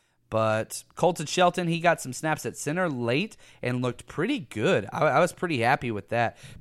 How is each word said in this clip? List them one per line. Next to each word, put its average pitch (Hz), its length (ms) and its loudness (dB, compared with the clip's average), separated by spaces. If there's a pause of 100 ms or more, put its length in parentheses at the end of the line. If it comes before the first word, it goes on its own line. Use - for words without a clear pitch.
(300)
But 110 520 0 (140)
Colton 170 300 0
Shelton, 180 420 2
he 165 100 0
got 165 220 2
some 131 120 -8
snaps 156 320 -2
at 113 120 -6
center 175 320 -2
late 135 480 -2 (260)
and 123 200 -2
looked 123 260 -4
pretty 233 320 -2
good. 117 520 0
I, 117 140 0
I 135 140 4
was 170 120 2
pretty 165 280 -4
happy 120 300 2
with 104 180 -8
that 113 300 0 (220)